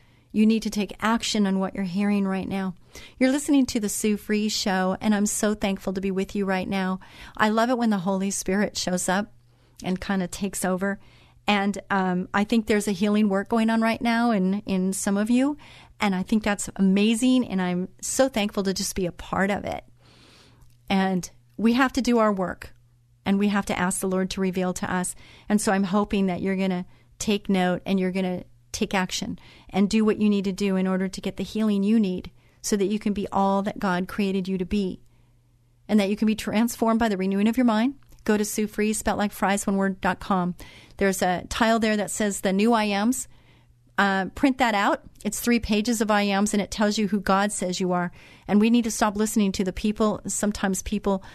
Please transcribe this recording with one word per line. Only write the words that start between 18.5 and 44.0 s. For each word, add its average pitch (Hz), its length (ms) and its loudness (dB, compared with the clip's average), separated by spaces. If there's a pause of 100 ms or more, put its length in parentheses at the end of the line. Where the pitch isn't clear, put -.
to 190 100 -2
just 196 220 -6
be 185 100 -2
a 170 60 -8
part 185 380 -2
of 202 140 -4
it. - 200 -8 (1040)
And 190 420 0 (260)
we 233 180 4
have 254 180 2
to - 100 0
do 240 160 4
our 214 140 4
work, - 420 -6 (500)
and 196 140 2
we 202 100 2
have 202 180 0
to - 120 -4
ask 185 220 -2
the 190 80 -2
Lord 185 220 0
to - 100 -6
reveal 185 320 0
to - 200 -6
us. 180 220 -4 (340)
And 208 120 2
so - 100 2
I'm 190 140 2
hoping 202 420 0
that 180 140 -2
you're 190 160 -2
gonna 185 300 -2 (340)
take 208 280 -2
note 180 380 0
and 190 140 0
you're 185 100 0
gonna 180 340 -4 (280)
take - 220 -4
action - 440 -4 (300)
and 196 200 2
do 220 160 2
what 214 140 2
you 214 100 4
need 202 160 2
to 196 80 -2
do 190 240 -2
in 190 100 0
order 190 220 -2
to - 120 -10
get 190 160 -6
the 196 80 -6
healing 208 400 0
you 220 160 4
need 185 300 -2 (300)
so - 160 0
that 202 100 2
you 208 120 -2
can 214 140 -2
be 196 180 -4
all 196 320 0
that 202 160 -6
God 185 300 -2
created 190 400 -2
you 190 100 -2
to 190 60 -4
be 190 360 -4 (880)
and 214 140 4
that 196 100 0
you 208 60 0
can 214 100 0
be 220 80 2
transformed 226 640 0
by 226 100 2
the 208 80 0
renewing 196 300 0
of 226 100 2
your 254 100 4
mind. 233 280 2 (300)
Go 214 120 4
to 208 80 0
Sue 208 220 -4
Fries, 214 320 -2
spelled 190 200 -2
like 202 120 0
fries, 202 340 0
one 196 120 0
word, 196 240 0
dot 180 180 0
com. 180 380 -2 (400)
There's 190 260 2
a 180 260 0
tile 226 300 2
there 214 180 2
that 202 140 -2
says 208 300 -2
the 190 120 0
new 208 200 4
I 220 120 2
Ams. 208 440 0 (680)
Uh, 190 380 2